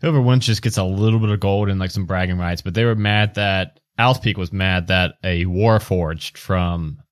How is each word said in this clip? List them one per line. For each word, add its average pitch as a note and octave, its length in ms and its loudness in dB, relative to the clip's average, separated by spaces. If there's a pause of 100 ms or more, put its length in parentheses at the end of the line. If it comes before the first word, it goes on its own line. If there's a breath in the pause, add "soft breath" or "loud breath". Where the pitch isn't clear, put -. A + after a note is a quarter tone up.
whoever D3+ 200 2
wins B2 240 4
just A2+ 160 0
gets A2+ 160 -2
a F#2+ 80 0
little A2 360 2
bit G#2+ 100 0
of G2+ 100 0
gold G2+ 300 0
and, F#2+ 100 -2
like, F#2 120 -4
some G2 120 -4
bragging F#2 320 -2
rights. F2 260 -4
But F2 120 -8
they A2+ 100 2
were A#2 120 2
mad G#2 400 0
that, F#2+ 440 -2 (200)
Owl's B2 200 2
Peak G#2 180 -2
was F2+ 140 -6
mad F#2 360 2
that F#2 260 0 (100)
a F2 220 0
Warforged F2+ 920 0
from, F2 600 -2 (140)